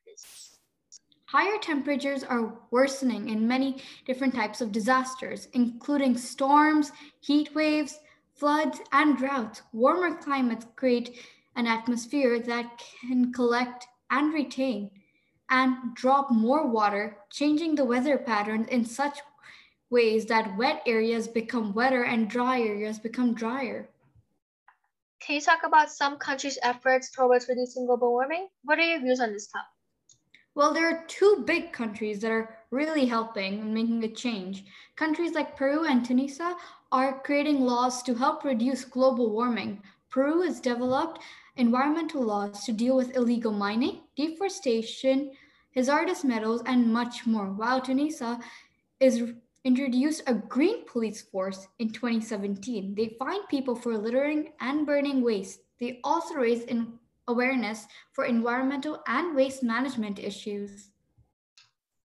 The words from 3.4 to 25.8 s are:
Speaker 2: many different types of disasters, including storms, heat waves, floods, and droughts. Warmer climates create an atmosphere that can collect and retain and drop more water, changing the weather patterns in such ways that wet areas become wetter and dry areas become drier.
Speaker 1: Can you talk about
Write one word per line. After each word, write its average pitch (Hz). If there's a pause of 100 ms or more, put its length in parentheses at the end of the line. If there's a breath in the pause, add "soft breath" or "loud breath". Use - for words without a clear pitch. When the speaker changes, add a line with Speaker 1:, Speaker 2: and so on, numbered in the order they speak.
Speaker 2:
many 262 (240 loud breath)
different 254
types 220
of 226
disasters, 233
including 254
storms, 294 (280 loud breath)
heat 294
waves, 302 (340 soft breath)
floods, 294 (120)
and 285
droughts. 262 (100)
Warmer 330
climates 247 (100)
create 240 (360 loud breath)
an 233
atmosphere 233
that 233 (200)
can 247
collect 247 (240)
and 294
retain 254 (640 soft breath)
and 254 (180)
drop 269
more 247
water, 208 (120)
changing 302
the 285
weather 254
patterns 220
in 240
such - (720 loud breath)
ways 220
that 214
wet 294
areas 226
become 220
wetter 254
and 233
dry 247
areas 214
become 233
drier. 226 (1300)
Speaker 1:
Can 294
you 294
talk 320
about 302